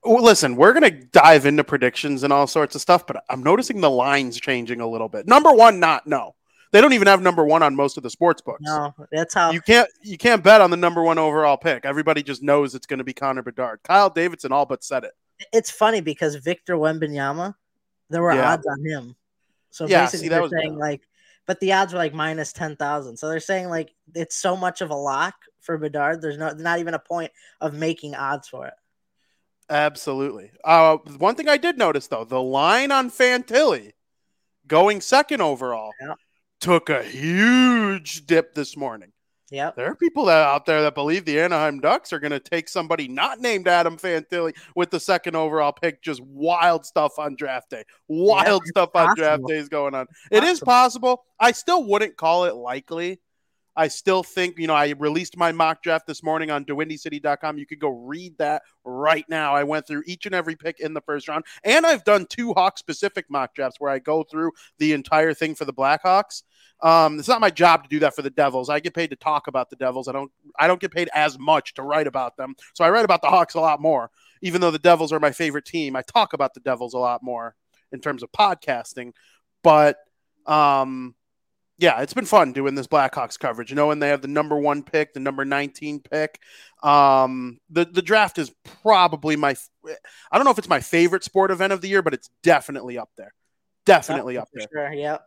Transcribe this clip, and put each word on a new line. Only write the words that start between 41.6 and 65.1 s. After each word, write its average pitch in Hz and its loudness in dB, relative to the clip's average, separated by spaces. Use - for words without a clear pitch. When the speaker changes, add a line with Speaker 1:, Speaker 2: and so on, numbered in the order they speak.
Speaker 1:
Ducks 160 -2
are 165 -8
gonna 143 -6
take 165 -8
somebody 160 -6
not 185 -6
named 208 -4
Adam 170 0
Fantilli 165 -6
with 175 -2
the 170 -4
second 170 -4
overall 156 -2
pick. 160 -8
Just 147 -8
wild 165 0
stuff 151 -2
on 147 -8
draft 131 -10
day. 113 -14
Wild 202 2
Speaker 2:
Yeah, 202 2
it's 170 -6
Speaker 1:
stuff 175 0
on 170 4
draft 151 0
Speaker 2:
possible. 127 -10
Speaker 1:
day 156 -4
is 143 -10
going 143 -4
on. 131 -8
It 214 4
is 339 0
Speaker 2:
Possible. 247 2
Speaker 1:
possible. - -20
I 233 4
still 339 -2
wouldn't 202 -2
call 170 0
it 175 -2
likely. 139 -10
I 160 0
still 185 -2
think, 180 -6
you 160 -6
know, 160 0
I 147 2
released 151 -6
my 175 0
mock 160 -2
draft 160 -4
this - -14
morning 156 -4
on 143 -6
dewindy 151 -8
city 147 -12
dot 143 -4
com. 151 -8
You 143 -14
could 151 -20
go 147 -2
read 143 -14
that 151 -4
right 151 -2
now. 156 -4
I 143 0
went 147 -6
through 151 -10
each 180 -14
and 190 -8
every 165 -6
pick 160 -12
in 156 -8
the 151 -8
first 147 -10
round, 156 -6
and 277 2
I've 311 0
done 202 2
two 233 -8
Hawk-specific 185 -4
mock 135 -6
drafts 131 -8
where 143 -6
I 139 -4
go 151 -2
through 156 -6
the 156 0
entire 156 0